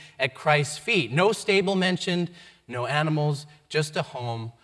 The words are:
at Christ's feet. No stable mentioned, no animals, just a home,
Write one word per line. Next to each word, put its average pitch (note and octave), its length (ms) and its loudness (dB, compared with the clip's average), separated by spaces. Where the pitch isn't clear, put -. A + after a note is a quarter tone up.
at C3+ 160 -2
Christ's D3 420 2
feet. F3 340 0
No F3+ 200 4
stable G3 440 0
mentioned, F3+ 540 0
no B2 180 -6
animals, D3+ 600 0
just D3+ 260 -2
a F3 60 -2
home, A#2 500 -6